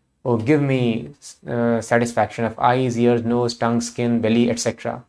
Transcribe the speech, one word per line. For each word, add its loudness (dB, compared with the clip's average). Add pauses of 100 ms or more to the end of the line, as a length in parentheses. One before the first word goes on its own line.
(240)
Oh, 0
give 2
me, 0 (360)
uh, 0
satisfaction 0
of -4
eyes, 0
ears, 4
nose, 0
tongue, 0
skin, -2
belly, 2
et -4
cetera. -6